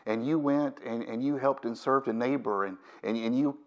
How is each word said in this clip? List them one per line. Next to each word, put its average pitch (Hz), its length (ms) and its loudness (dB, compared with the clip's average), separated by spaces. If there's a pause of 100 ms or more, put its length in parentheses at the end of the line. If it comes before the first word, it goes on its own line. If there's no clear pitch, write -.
and 113 200 0
you 160 120 2
went 143 420 0
and, 117 220 -6
and 117 200 -6
you 143 140 0
helped 131 280 0
and 117 120 -4
served 135 320 2
a 117 40 2
neighbor, 113 520 0
and, 95 120 -4 (260)
and, 110 140 0
and 113 220 0
you 143 280 2